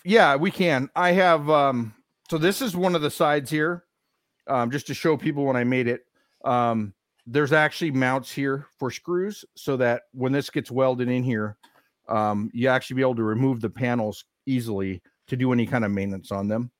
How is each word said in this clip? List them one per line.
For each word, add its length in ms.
yeah, 320
we 160
can. 420
I 180
have, 380
um, 440
so 80
this 240
is 140
one 180
of 80
the 80
sides 400
here, 340
um, 240
just 180
to 60
show 220
people 280
when 120
I 80
made 240
it. 180
Um, 500
there's 280
actually 400
mounts 400
here 340
for 100
screws 540
so 220
that 260
when 200
this 180
gets 220
welded 360
in 140
here, 340
um, 440
you 140
actually 300
be 60
able 120
to 80
remove 380
the 100
panels 540
easily 560
to 80
do 160
any 120
kind 200
of 80
maintenance 400
on 160
them 320